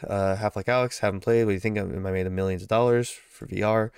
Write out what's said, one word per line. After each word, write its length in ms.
Uh, 300
Half-Life 300
Alyx, 340
haven't 200
played. 240
What 60
do 40
you 60
think? 160
Am 300
I 60
made 140
of 60
millions 300
of 60
dollars 420
for 360
V 160
R? 360